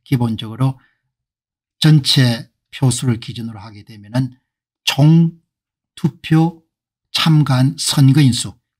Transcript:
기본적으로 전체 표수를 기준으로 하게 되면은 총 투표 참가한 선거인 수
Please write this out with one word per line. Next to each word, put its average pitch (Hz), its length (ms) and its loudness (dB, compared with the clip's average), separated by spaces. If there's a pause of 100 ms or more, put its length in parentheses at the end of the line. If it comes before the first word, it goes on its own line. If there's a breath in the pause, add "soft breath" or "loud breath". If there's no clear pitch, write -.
기본적으로 120 760 -4 (1000 soft breath)
전체 135 680 0 (280)
표수를 123 440 -2
기준으로 113 400 -14
하게 104 260 -20
되면은 113 520 -8 (460)
총 165 480 2 (640)
투표 - 680 -4 (480)
참가한 135 680 0
선거인 135 540 2
수 104 220 -8 (240)